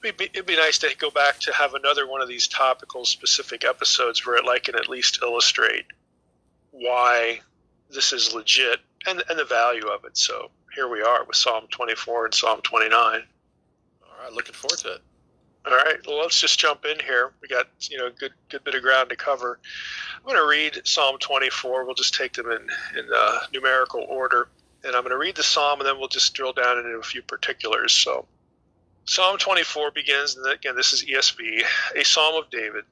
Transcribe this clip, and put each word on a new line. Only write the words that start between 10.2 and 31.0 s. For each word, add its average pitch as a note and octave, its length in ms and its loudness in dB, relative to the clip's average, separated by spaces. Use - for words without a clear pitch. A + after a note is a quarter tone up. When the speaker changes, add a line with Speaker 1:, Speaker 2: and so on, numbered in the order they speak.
Speaker 1:
here C3 140 -2
we A2 120 -4
are A#2+ 220 4
with - 140 -2
Psalm A2 320 0
twenty-four A#2 560 -4
and A2 80 -2
Psalm A2+ 280 2
twenty-nine. A2 600 4
Speaker 2:
All - 200 -20
right, B2 100 -14
looking - 200 -10
forward - 260 -12
to F#2+ 160 -12
it. - 60 -20
Speaker 1:
All B2+ 120 0
right, D3+ 180 2
well, D3 140 -6
let's E3 220 0
just - 180 0
jump D3+ 240 0
in D3+ 160 -4
here. C3 320 0
We - 60 -20
got, B2+ 200 -2
you D3 80 -12
know, B2 100 -4
a A#2+ 40 -8
good, C3 220 -10
good - 160 -12
bit C3+ 100 -4
of C3 60 -2
ground C3 300 4
to A#2+ 40 -6
cover. B2 440 -4
I'm - 100 -16
gonna G3+ 180 4
read D3 380 2
Psalm C3+ 360 2
twenty-four. C3 680 0
We'll B2+ 100 -8
just B2+ 200 0
take C3 180 -2
them A#2 180 -6
in, A2+ 160 -6
in, A#2+ 160 -10
uh, - 240 4
numerical C3 560 0
order. B2+ 400 0
And B2+ 120 -2
I'm B2 60 0
gonna B2+ 140 -4
read F3 200 -2
the D#3 60 0
psalm, D3 360 2
and C#3 80 0
then C3+ 100 0
we'll C3+ 120 -6
just - 240 2
drill C3+ 180 -4
down B2 260 2
into A#2+ 200 -6
a A2 60 -10
few B2 180 -8
particulars. A2+ 720 -2
So, - 320 0
Psalm F#3+ 320 2
twenty-four D#3+ 540 0
begins, C#3+ 440 0
and C3 160 -8
again, C3+ 240 -4
this B2+ 160 2
is C3+ 160 -2